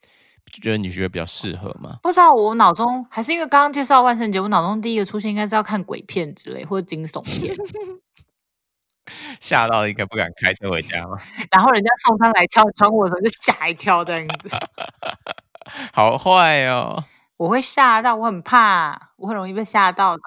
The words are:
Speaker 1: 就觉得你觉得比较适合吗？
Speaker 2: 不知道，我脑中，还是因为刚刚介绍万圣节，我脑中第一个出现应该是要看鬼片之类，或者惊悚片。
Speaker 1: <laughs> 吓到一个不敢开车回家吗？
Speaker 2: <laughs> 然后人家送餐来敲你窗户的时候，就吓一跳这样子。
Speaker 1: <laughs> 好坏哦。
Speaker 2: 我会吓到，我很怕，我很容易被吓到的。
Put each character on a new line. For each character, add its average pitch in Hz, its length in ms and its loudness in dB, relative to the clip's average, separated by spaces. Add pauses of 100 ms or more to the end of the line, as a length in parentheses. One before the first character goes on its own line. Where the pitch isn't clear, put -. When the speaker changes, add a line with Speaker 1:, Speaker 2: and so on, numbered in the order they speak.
(520)
Speaker 1:
就 - 100 -20
觉 113 100 -2
得 107 60 0
你 98 120 -4
觉 90 120 -6
得 92 80 -2
比 90 80 -12
较 82 80 -6
适 87 300 -8
合 90 240 -12
吗？ - 220 -16
Speaker 2:
不 349 100 -2
知 349 60 -2
道， 339 140 8
我 220 240 2
脑 202 180 6
中， 240 360 -4
还 220 140 -8
是 262 80 -4
因 339 80 -2
为 320 60 -4
刚 285 160 4
刚 294 100 0
介 277 140 -4
绍 262 160 6
万 240 160 2
圣 220 140 -2
节， 190 100 -2
我 202 80 -4
脑 175 160 2
中 214 160 -4
第 233 120 -4
一 220 60 0
个 196 60 0
出 208 140 -8
现 214 100 -6
应 208 60 -4
该 208 120 -2
是 208 80 -2
要 214 80 2
看 202 200 -4
鬼 - 180 -10
片 165 340 -8
之 - 160 -12
类， 131 140 -12
或 190 140 -4
者 180 60 -6
惊 160 200 -10
悚 - 180 -10
片。 - 320 -8 (920)
Speaker 1:
<laughs> - 920 -20
吓 120 280 2
到 110 200 0
一 104 60 -4
个 104 120 -6
不 107 100 -10
敢 98 120 -2 (140)
开 92 120 0
车 98 160 -8
回 82 120 -2
家 85 260 -8
吗？ 95 100 -10 (160)
Speaker 2:
<laughs> - 180 -14
然 190 120 6
后 262 80 6
人 208 120 2
家 226 60 0 (160)
送 226 120 4
餐 226 160 4
来 190 140 2
敲 220 160 4
你 208 100 2
窗 208 180 4
户 220 120 2
的 185 60 0
时 175 60 -4
候， 180 60 -6
就 214 80 0
吓 - 380 -2
一 170 60 -4
跳 175 300 0
这 170 140 -4
样 160 100 -8 (120)
子。 196 100 -16 (680)
Speaker 1:
<laughs> - 760 -16
好 113 240 2
坏 160 480 4
哦。 123 380 -2 (340)
Speaker 2:
我 170 120 -2
会 247 120 0
吓 247 400 4
到， 233 140 2
我 220 100 -4
很 190 160 -4
怕， 190 760 2
我 185 100 -12
很 220 80 -6
容 185 140 -8
易 190 40 -10
被 220 100 -6
吓 196 280 2
到 185 260 0
的。 156 100 -20